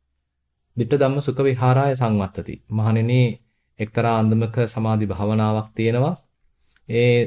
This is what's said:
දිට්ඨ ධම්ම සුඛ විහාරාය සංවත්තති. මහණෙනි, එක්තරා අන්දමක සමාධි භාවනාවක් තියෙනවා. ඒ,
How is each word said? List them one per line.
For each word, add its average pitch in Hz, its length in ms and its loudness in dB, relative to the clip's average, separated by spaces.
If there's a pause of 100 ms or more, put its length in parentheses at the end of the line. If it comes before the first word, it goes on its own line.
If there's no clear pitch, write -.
(800)
දිට්ඨ 117 160 0
ධම්ම 139 240 2
සුඛ 139 200 -4
විහාරාය 135 540 2
සංවත්තති. 104 600 -2 (120)
මහණෙනි, 113 560 0 (560)
එක්තරා 117 380 -2
අන්දමක 110 480 0
සමාධි 110 420 -2
භාවනාවක් 107 640 -2
තියෙනවා. 120 440 0 (760)
ඒ, 120 380 2